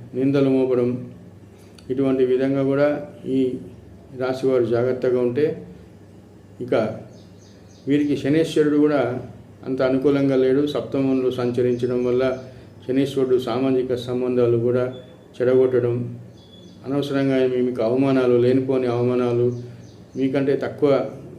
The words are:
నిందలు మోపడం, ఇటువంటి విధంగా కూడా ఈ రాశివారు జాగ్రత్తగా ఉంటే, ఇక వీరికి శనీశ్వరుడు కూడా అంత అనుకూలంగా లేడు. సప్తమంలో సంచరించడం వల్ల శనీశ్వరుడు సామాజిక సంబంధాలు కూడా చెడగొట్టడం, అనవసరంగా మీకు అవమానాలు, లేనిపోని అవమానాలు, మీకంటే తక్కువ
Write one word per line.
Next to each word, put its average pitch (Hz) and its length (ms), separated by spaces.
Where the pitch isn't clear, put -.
నిందలు 139 340
మోపడం, 127 640
ఇటువంటి 131 340
విధంగా 135 380
కూడా 143 440
ఈ 131 280
రాశివారు 127 460
జాగ్రత్తగా 123 560
ఉంటే, 143 460
ఇక 120 380
వీరికి 147 280
శనీశ్వరుడు 151 600
కూడా 135 460
అంత 135 160
అనుకూలంగా 135 540
లేడు. 131 300
సప్తమంలో 131 640
సంచరించడం 123 760
వల్ల 127 340
శనీశ్వరుడు 127 500
సామాజిక 127 560
సంబంధాలు 123 640
కూడా 123 360
చెడగొట్టడం, 123 800
అనవసరంగా 135 600
మీకు 123 360
అవమానాలు, 127 540
లేనిపోని 127 500
అవమానాలు, 120 760
మీకంటే 135 400
తక్కువ 131 540